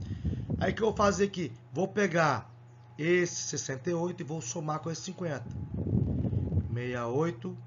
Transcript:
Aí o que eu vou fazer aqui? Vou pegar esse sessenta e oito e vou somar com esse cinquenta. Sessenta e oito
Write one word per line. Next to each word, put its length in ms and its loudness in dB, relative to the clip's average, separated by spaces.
Aí 120 2
o 40 -2
que 60 -2
eu 60 4
vou 80 2
fazer 300 4
aqui? 260 -4
Vou 140 2
pegar 680 2
esse 360 4
sessenta 540 -4
e 40 2
oito 280 -2
e 20 -6
vou 180 -6
somar 380 -4
com 120 -4
esse 100 -6
cinquenta. 480 -6
Sessenta 1300 0
e 160 -2
oito 680 0